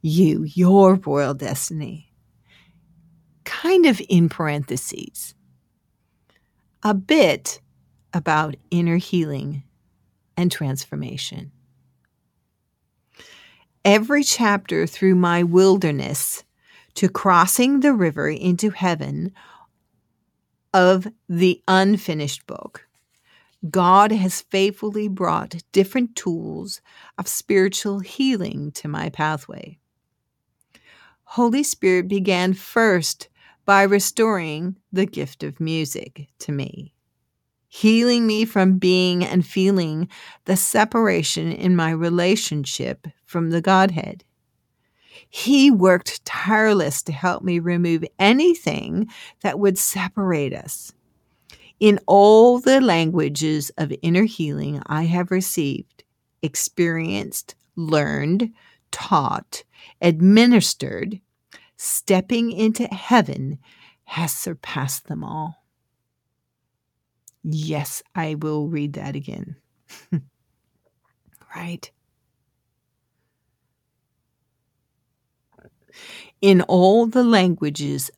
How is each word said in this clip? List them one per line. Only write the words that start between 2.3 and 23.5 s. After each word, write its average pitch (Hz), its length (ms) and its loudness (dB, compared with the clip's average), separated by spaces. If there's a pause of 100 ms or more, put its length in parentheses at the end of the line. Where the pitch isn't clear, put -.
Kind 349 420 2
of 202 220 2
in 170 200 4
parentheses. - 1040 -8 (1500)
A 214 120 0
bit 196 680 0 (520)
about 156 440 -2 (140)
inner 170 260 0
healing 147 680 -4 (720)
and 175 140 0
transformation. 143 1040 -10 (2250)
Every 226 380 4
chapter 196 640 0
through 190 280 2
my 175 280 2
wilderness 170 1000 0 (500)
to 190 140 0
crossing 196 720 2
the 285 120 4
river 156 360 0
into 180 420 -2
heaven 160 640 -4 (1400)
of 185 320 4 (220)
the 180 380 2
unfinished 190 800 0
book, - 400 -16 (840)